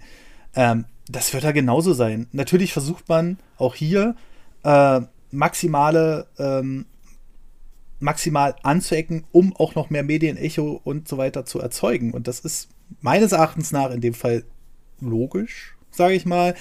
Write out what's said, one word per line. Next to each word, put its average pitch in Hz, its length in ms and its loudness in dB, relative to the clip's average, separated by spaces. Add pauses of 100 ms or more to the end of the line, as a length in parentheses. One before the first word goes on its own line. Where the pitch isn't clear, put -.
(560)
ähm, 117 300 2 (240)
das 127 240 -4
wird 131 100 -2
da 151 80 2
genauso 147 400 2
sein. 117 400 0
Natürlich 175 400 2
versucht 151 380 -6
man 170 280 0 (200)
auch 127 160 0
hier, 196 400 0 (500)
äh, 139 360 6 (300)
maximale, 156 960 0 (120)
ähm, 135 480 -4 (1120)
maximal 147 640 0
anzuecken, 160 680 0
um 185 260 6
auch 160 180 0
noch 156 160 -4
mehr 147 120 -2
Medienecho 151 800 -2
und 147 220 -6
so 135 120 -6
weiter 135 260 -4
zu - 160 -8
erzeugen. 123 520 -4
Und 123 160 -8
das 123 120 -8
ist - 280 -10 (340)
meines 196 300 4
Erachtens 160 400 0
nach 139 180 0
in 120 100 -6
dem 117 140 0
Fall 117 300 -2 (560)
logisch, 131 760 -6 (140)
sage 180 240 2
ich 175 100 -2
mal, 175 360 0